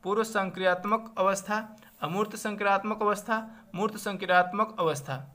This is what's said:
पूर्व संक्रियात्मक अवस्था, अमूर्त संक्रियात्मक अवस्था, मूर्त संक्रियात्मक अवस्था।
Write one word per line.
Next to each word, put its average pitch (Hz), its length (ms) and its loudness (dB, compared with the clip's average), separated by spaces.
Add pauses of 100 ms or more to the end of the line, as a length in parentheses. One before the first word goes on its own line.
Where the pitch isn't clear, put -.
पूर्व 208 220 0
संक्रियात्मक 190 920 0
अवस्था, 196 380 0 (460)
अमूर्त 202 360 -2
संक्रियात्मक 208 640 0
अवस्था, 214 440 0 (280)
मूर्त 185 240 0
संक्रियात्मक 185 800 2
अवस्था। 147 380 -2 (180)